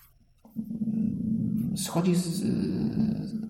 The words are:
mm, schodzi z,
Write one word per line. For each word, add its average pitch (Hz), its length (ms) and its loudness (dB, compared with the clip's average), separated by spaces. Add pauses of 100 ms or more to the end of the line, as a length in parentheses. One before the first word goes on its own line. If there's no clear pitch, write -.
(560)
mm, - 1200 -2
schodzi 175 380 2
z, - 300 0 (1040)